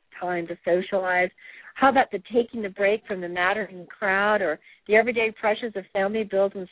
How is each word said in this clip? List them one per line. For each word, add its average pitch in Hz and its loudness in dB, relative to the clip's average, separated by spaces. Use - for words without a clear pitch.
time 175 -4
to 170 -10
socialize. 185 0
How 269 4
about 254 4
the 196 -6
taking 233 0
the 202 -4
break 202 0
from 185 -6
the 175 -8
mattering 180 -2
crowd 202 0
or 156 -2
the 208 4
everyday 226 2
pressures 220 -2
of 190 -8
family 208 0
bills 196 0
and 185 -10